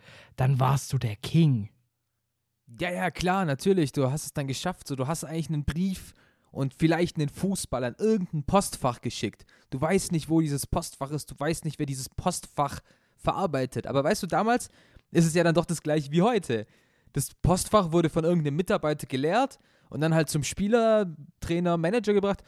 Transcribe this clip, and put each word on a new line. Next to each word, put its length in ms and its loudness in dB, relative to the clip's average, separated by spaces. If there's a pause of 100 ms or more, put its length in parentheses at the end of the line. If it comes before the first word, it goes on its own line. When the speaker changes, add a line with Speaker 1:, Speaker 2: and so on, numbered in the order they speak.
(360)
Speaker 1:
dann 240 2
warst 340 0
du 60 0
der 160 -2
King. 540 2 (1120)
Speaker 2:
Ja, 120 -4
ja, 180 -2
klar, 360 0
natürlich. 480 2
Du 180 0
hast 140 -6
es 80 -14
dann 120 -4
geschafft. 420 -6
So, 80 -6
du 120 -4
hast 160 -6
eigentlich 260 -6
einen 140 -2
Brief 500 -4 (380)
und 240 -4
vielleicht 400 2
einen 140 -2
Fußball 540 -4
an 140 -4
irgendein 460 0
Postfach 580 0
geschickt. 440 -6 (260)
Du 100 -4
weißt 300 0
nicht, 180 -2
wo 120 4
dieses 260 -2
Postfach 420 -6
ist. 220 -8
Du 80 -16
weißt 260 -4
nicht, 140 -6
wer 80 -2
dieses 220 -8
Postfach 720 -4 (340)
verarbeitet. 720 -2
Aber 160 0
weißt 180 2
du, 60 -6
damals 420 0 (420)
ist 140 6
es 80 0
ja 120 4
dann 100 4
doch 80 2
das 180 -4
Gleiche 300 -2
wie 100 4
heute. 440 0 (480)
Das 220 -4
Postfach 580 2
wurde 160 4
von 160 -2
irgendeinem 320 0
Mitarbeiter 500 -2
geleert 500 0 (320)
und 120 -6
dann 120 2
halt 160 2
zum 140 -2
Spieler, 640 2 (340)
Trainer, 380 0
Manager 360 0
gebracht. 340 0